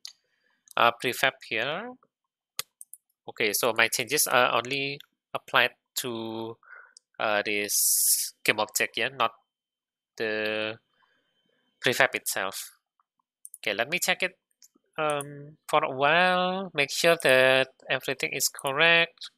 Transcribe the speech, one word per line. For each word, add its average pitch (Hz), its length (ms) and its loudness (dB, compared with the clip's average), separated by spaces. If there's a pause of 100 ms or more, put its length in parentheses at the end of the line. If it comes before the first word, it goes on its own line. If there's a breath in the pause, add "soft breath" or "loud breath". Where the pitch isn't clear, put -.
(760)
uh, 117 140 6 (120)
prefab 131 300 -2 (160)
here. 151 420 -6 (1400)
Okay, 113 240 -2
so 113 220 0
my 113 160 2
changes 131 380 -2
are 127 280 2
only 139 460 -4 (320)
applied 127 380 0 (240)
to, 113 600 -8 (640 loud breath)
uh, 107 240 0
this - 880 0 (120)
game 107 160 0
object, - 340 -2
yeah, 117 140 -2
not 127 240 -2 (840)
the 107 640 -4 (1040)
prefab 127 320 2
itself. - 600 -6 (840)
Okay, 107 140 -4
let 117 160 -4
me 175 100 -4
check 185 240 -2
it, 180 140 -6 (600)
um, 147 600 -6 (100)
for 151 160 2
a 147 80 -2
while, 180 840 2
make 143 180 0
sure 170 320 4
that 131 500 6 (160)
everything 139 420 -2
is 139 160 -2
correct. 165 920 0